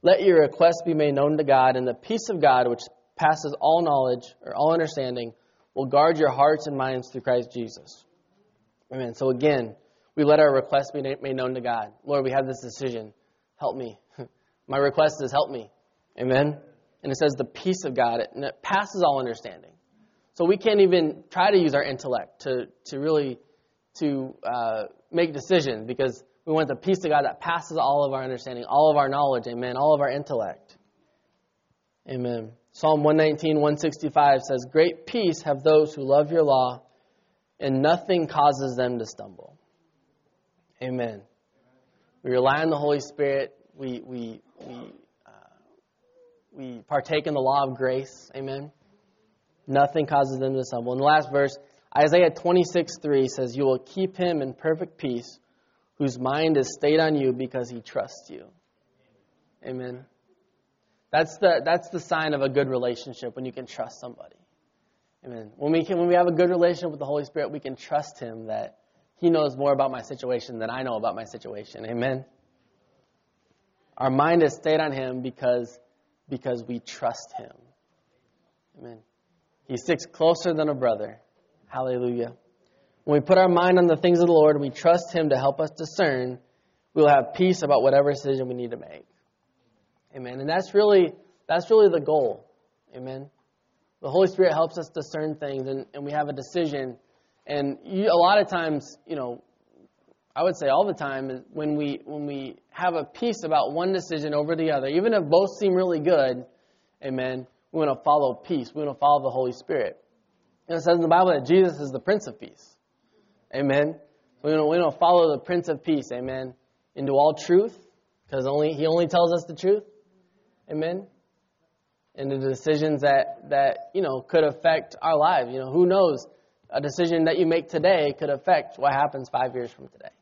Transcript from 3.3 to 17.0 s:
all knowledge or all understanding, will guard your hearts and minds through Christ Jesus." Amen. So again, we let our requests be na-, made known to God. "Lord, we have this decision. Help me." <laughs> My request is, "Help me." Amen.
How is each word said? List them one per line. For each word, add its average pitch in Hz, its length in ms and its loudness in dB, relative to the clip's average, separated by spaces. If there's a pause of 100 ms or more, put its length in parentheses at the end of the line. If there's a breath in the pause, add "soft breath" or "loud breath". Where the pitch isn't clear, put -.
all 165 220 2
knowledge 131 600 -2
or - 140 -14
all 156 180 2
understanding, 131 600 -4 (400)
will 135 120 -4
guard 147 320 4
your 151 140 4
hearts 147 360 2
and 143 100 -6
minds 131 340 -4
through 127 100 -10
Christ 123 320 -2
Jesus." 110 500 -14 (920)
Amen. 127 220 -8
So 135 140 0
again, 127 460 0 (400)
we 156 80 0
let 151 160 6
our 147 140 6
requests 135 380 0
be 143 100 -8
na-, 135 200 -6
made 135 140 -6
known 127 200 -4
to 127 60 -8
God. 117 300 -6 (120)
"Lord, 139 200 -2
we 131 80 -2
have 135 140 0
this 131 160 -8
decision. 117 520 -8 (440)
Help 123 180 -6
me." 117 240 -12 (180)
<laughs> 131 100 -14 (400)
My 139 100 -4
request 135 460 0
is, 127 80 -6
"Help 143 180 0
me." 117 220 -12 (480)
Amen. 139 400 0 (420)